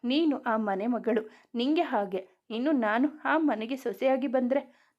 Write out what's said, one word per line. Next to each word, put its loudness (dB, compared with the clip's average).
ನೀನು 2
ಆ 0
ಮನೆ -2
ಮಗಳು, 0
ನಿಂಗೆ 2
ಹಾಗೆ. -4
ಇನ್ನು -2
ನಾನು 2
ಆ 2
ಮನೆಗೆ 0
ಸೊಸೆಯಾಗಿ 0
ಬಂದ್ರೆ -2